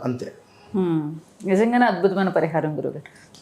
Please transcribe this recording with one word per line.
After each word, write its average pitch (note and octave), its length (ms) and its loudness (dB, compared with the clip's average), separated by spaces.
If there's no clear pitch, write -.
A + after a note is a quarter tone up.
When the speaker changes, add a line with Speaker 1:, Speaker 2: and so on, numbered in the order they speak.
Speaker 1:
అంతే. B2 300 -6
Speaker 2:
మ్మ్. E3 400 0
నిజంగానే A3+ 400 4
అద్భుతమైన F#3+ 440 2
పరిహారం D#3 480 0
గురువుగారు. - 540 -10